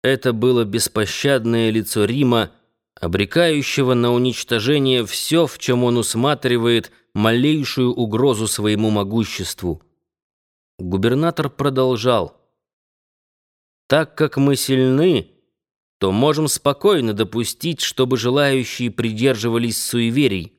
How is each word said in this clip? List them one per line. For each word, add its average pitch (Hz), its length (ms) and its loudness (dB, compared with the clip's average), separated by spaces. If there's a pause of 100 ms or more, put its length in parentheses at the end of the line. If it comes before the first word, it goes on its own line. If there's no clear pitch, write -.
Это 127 300 0
было 117 320 2
беспощадное 113 1040 0
лицо 107 340 0
Рима, 120 460 0 (420)
обрекающего 131 1000 0
на 120 180 2
уничтожение 123 920 0
все, 156 420 0
в - 100 -10
чем 123 260 0
он 120 140 2
усматривает 117 920 0 (260)
малейшую 123 760 2
угрозу 113 540 0
своему 107 440 0
могуществу. 98 920 -4 (960)
Губернатор 123 720 -2
продолжал: 127 920 -2 (1500)
«Так 151 280 0
как 156 220 0
мы 139 180 4
сильны, 131 760 2 (680)
то 95 120 0
можем 147 360 2
спокойно 143 680 0
допустить, 113 680 -4
чтобы 127 360 0
желающие 127 760 0
придерживались 117 920 -2
суеверий. 117 760 0